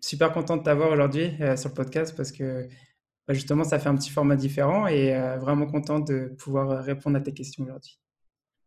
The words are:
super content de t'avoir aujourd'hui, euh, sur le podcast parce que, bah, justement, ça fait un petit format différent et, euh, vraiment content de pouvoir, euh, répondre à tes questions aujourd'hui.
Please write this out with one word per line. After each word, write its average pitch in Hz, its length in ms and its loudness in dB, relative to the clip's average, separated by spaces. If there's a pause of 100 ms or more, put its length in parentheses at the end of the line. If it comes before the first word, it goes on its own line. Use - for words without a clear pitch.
super 160 320 0
content 165 240 0
de 160 40 -4
t'avoir 156 280 4
aujourd'hui, 147 500 2
euh, 135 160 2
sur 143 140 -6
le - 40 -10
podcast 160 400 -2
parce 139 160 -6
que, 127 380 -6 (580)
bah, 139 60 0
justement, 147 320 0
ça 151 140 0
fait 143 100 -2
un 139 80 4
petit - 140 -4
format 143 260 4
différent 143 500 2
et, 135 280 4
euh, 131 240 -2
vraiment 143 280 2
content 147 320 0
de 131 400 -2
pouvoir, 135 320 -2
euh, 135 120 0
répondre 139 340 0
à 135 40 0
tes 139 120 -6
questions 135 320 -10
aujourd'hui. 131 340 -14 (680)